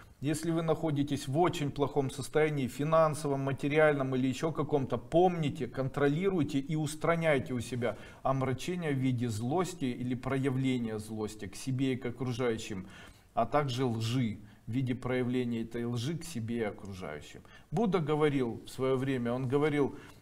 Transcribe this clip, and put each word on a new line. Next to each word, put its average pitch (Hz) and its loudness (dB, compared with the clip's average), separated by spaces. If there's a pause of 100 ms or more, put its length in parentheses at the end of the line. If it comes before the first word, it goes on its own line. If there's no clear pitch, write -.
(180)
Если 151 0
вы 165 0
находитесь 147 0
в 135 0
очень 151 2
плохом 139 0
состоянии, 147 0
финансовом, 151 2
материальном 139 4
или 131 2
ещё 156 0
каком-то, 139 0
помните, 165 2
контролируйте 143 2
и 147 -2
устраняйте 156 2
у 120 -2
себя 117 -2 (240)
омрачение 135 0
в 131 0
виде 123 2
злости 139 -2
или 123 -2
проявления 127 0
злости 107 -6
к - -12
себе 131 0
и 117 -2
к - -6
окружающим, 117 -4 (460)
а 117 2
также 131 2
лжи 113 0 (280)
в 110 -6
виде 127 0
проявления 123 0
этой 117 -6
лжи 120 -2
к 165 -8
себе 117 -4
и 113 0
окружающим. 92 -8 (300)
Будда 190 2
говорил 143 2
в - -18
своё 131 2
время, 127 0
он 131 -2
говорил: 147 2 (260)